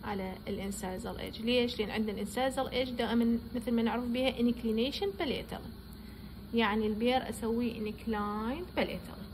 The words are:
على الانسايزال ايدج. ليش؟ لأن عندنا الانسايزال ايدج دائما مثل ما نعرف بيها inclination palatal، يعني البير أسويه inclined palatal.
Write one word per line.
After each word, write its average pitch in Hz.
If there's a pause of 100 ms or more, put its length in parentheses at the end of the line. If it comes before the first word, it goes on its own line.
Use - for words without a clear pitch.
على 190 (100)
الانسايزال 190
ايدج. -
ليش؟ 240
لأن 208
عندنا 214
الانسايزال 254
ايدج 254
دائما 233 (160)
مثل 247
ما 233
نعرف 226
بيها 254
inclination 240
palatal، 254 (920)
يعني 220
البير 233
أسويه 226
inclined 214
palatal. - (160)